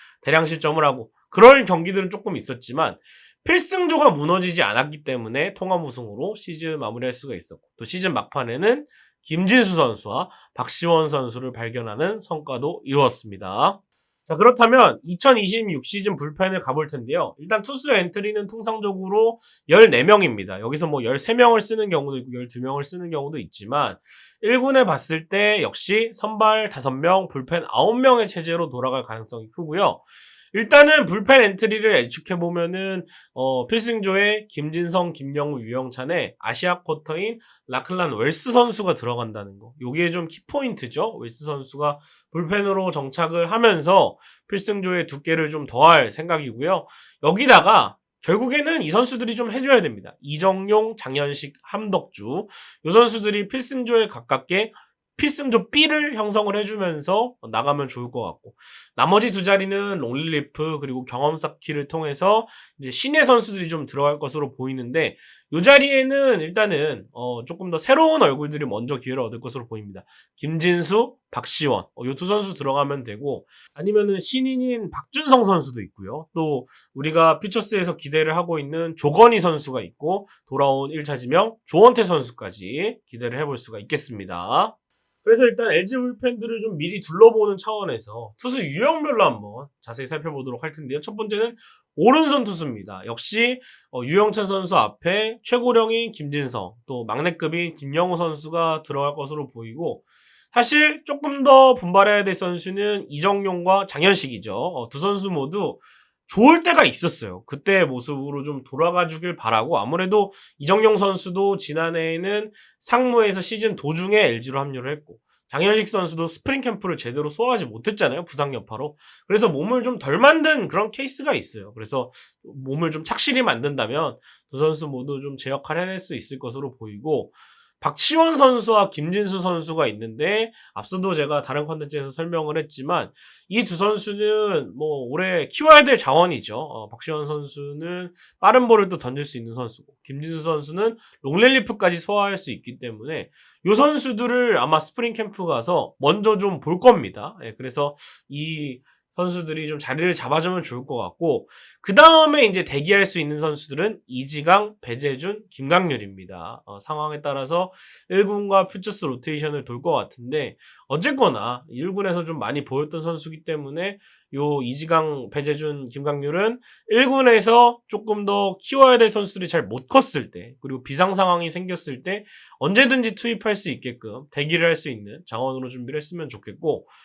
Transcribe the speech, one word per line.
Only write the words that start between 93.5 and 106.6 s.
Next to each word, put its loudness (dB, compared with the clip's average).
어, -8
유영찬 2
선수 -2
앞에 0
최고령인 2
김진성, -6
또 -8
막내급인 -4
김영우 -2
선수가 -4
들어갈 -4
것으로 -10
보이고, -10
사실 2
조금 -6
더 10
분발해야 4
될 -2
선수는 -4
이정용과 0
장현식이죠. 0
어, -6
두 -10
선수 -2
모두 -4
좋을 8